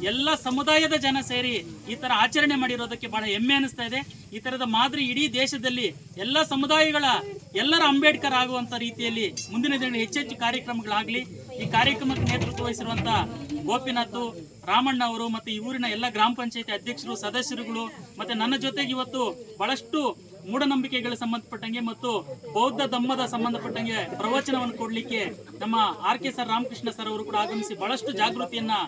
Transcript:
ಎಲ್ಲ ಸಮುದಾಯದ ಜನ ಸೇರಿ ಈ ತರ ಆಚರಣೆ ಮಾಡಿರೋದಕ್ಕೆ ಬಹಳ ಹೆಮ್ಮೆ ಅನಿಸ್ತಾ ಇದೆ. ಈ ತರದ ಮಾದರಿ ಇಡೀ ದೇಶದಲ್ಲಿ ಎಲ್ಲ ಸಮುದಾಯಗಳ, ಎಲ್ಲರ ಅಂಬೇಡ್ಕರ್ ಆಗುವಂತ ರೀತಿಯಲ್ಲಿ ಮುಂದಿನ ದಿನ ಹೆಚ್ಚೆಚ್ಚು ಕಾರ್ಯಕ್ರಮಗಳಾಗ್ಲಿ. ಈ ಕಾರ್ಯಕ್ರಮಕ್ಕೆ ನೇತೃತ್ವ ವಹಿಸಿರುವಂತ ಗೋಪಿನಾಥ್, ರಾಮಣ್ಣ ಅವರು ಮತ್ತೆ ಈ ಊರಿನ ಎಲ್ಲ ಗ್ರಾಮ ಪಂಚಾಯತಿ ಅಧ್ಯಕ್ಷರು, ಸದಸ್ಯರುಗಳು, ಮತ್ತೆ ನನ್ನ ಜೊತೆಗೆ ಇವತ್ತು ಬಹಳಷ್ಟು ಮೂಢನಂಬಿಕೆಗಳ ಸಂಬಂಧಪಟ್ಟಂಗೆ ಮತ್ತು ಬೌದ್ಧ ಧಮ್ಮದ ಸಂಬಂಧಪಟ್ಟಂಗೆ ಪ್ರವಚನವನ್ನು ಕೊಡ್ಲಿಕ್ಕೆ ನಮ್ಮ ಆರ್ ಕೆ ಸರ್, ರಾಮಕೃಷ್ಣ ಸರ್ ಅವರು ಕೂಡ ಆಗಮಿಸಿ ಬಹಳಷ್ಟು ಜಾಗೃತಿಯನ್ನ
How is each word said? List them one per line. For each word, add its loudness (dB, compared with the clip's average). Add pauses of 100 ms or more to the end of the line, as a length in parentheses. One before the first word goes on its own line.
(100)
ಎಲ್ಲ 2 (160)
ಸಮುದಾಯದ 4 (100)
ಜನ 2 (120)
ಸೇರಿ 0 (380)
ಈ -6
ತರ -2 (140)
ಆಚರಣೆ 4
ಮಾಡಿರೋದಕ್ಕೆ -2
ಬಹಳ 0 (100)
ಹೆಮ್ಮೆ 4
ಅನಿಸ್ತಾ 0
ಇದೆ. -2 (360)
ಈ -8
ತರದ -2 (120)
ಮಾದರಿ 4
ಇಡೀ 2 (160)
ದೇಶದಲ್ಲಿ 0 (360)
ಎಲ್ಲ 0 (160)
ಸಮುದಾಯಗಳ, 4 (580)
ಎಲ್ಲರ 4
ಅಂಬೇಡ್ಕರ್ 4
ಆಗುವಂತ -2 (120)
ರೀತಿಯಲ್ಲಿ -2 (260)
ಮುಂದಿನ 2
ದಿನ 0
ಹೆಚ್ಚೆಚ್ಚು -4
ಕಾರ್ಯಕ್ರಮಗಳಾಗ್ಲಿ. -2 (400)
ಈ -4 (100)
ಕಾರ್ಯಕ್ರಮಕ್ಕೆ 2
ನೇತೃತ್ವ 0
ವಹಿಸಿರುವಂತ -2 (600)
ಗೋಪಿನಾಥ್, 0 (480)
ರಾಮಣ್ಣ 4
ಅವರು -4 (100)
ಮತ್ತೆ -8
ಈ -4
ಊರಿನ -2 (100)
ಎಲ್ಲ -2 (100)
ಗ್ರಾಮ 6
ಪಂಚಾಯತಿ -4
ಅಧ್ಯಕ್ಷರು, -6 (100)
ಸದಸ್ಯರುಗಳು, -4 (360)
ಮತ್ತೆ -4
ನನ್ನ 2 (100)
ಜೊತೆಗೆ -2
ಇವತ್ತು -2 (380)
ಬಹಳಷ್ಟು -2 (500)
ಮೂಢನಂಬಿಕೆಗಳ 0
ಸಂಬಂಧಪಟ್ಟಂಗೆ -4
ಮತ್ತು -2 (440)
ಬೌದ್ಧ 4 (100)
ಧಮ್ಮದ 0 (100)
ಸಂಬಂಧಪಟ್ಟಂಗೆ -2 (220)
ಪ್ರವಚನವನ್ನು 0
ಕೊಡ್ಲಿಕ್ಕೆ -2 (420)
ನಮ್ಮ 0 (340)
ಆರ್ 2
ಕೆ 0
ಸರ್, -2
ರಾಮಕೃಷ್ಣ -2
ಸರ್ -4
ಅವರು -4
ಕೂಡ -2
ಆಗಮಿಸಿ -2
ಬಹಳಷ್ಟು -2
ಜಾಗೃತಿಯನ್ನ 0 (120)